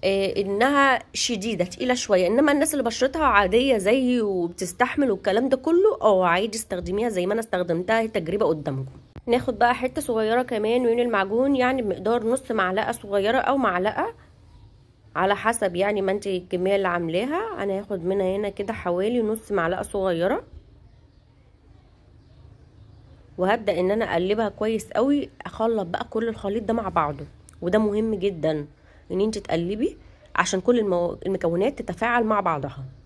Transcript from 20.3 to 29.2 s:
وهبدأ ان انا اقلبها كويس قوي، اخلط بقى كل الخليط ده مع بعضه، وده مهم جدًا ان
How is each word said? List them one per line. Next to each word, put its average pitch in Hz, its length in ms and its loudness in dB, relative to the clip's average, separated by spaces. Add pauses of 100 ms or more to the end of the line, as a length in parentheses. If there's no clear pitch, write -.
وهبدأ 196 420 2
ان 185 120 2
انا 214 220 0
اقلبها 202 360 0
كويس 214 420 -4
قوي، 277 380 2 (160)
اخلط 220 420 -2
بقى - 220 -2
كل 226 200 -2
الخليط 214 340 -4
ده 226 100 0
مع 208 160 0
بعضه، 147 360 0 (360)
وده 180 180 4
مهم 220 360 2
جدًا 160 520 -2 (440)
ان 185 100 0